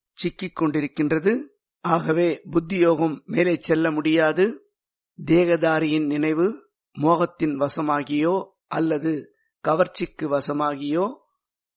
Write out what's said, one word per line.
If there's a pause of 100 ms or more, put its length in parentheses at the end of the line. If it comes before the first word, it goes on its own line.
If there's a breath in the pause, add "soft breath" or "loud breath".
(120)
சிக்கிக்
கொண்டிருக்கின்றது. (380)
ஆகவே
புத்தியோகம்
மேலே
செல்ல
முடியாது. (640)
தேகதாரியின்
நினைவு (280)
மோகத்தின்
வசமாகியோ (220)
அல்லது (340)
கவர்ச்சிக்கு
வசமாகியோ (640)